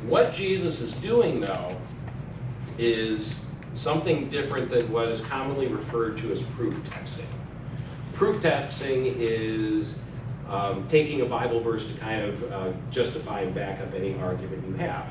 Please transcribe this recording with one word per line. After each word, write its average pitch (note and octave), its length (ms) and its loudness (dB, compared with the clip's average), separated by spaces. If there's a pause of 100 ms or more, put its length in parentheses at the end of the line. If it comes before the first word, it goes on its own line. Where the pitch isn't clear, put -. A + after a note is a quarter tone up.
what D#3+ 260 6
Jesus F#3 480 2
is A#2 140 -4
doing, E3+ 460 4
though, G2 360 -2 (1000)
is A2 640 2 (340)
something D#3 540 2
different C3+ 420 0
than A#2 200 4
what A#2 180 2
is A2+ 120 0
commonly C3+ 480 0
referred A2+ 500 0
to G#2+ 140 -2
as - 100 0
proof - 320 -2 (100)
texting. - 440 -8 (840)
Proof - 300 2
texting C3+ 760 2
is, A2 760 2 (520)
um, - 400 -2
taking D3 340 6
a - 20 4
Bible A#2 360 2
verse A2 260 0
to - 80 -6
kind A2 280 -2
of, G2 300 -4
uh, F#2+ 200 -2 (180)
justify - 500 0
and F#2 140 0
back G2 260 -2
up G2 140 -6
any F#2+ 260 -2
argument - 480 -2
you - 60 -4
have. - 360 -2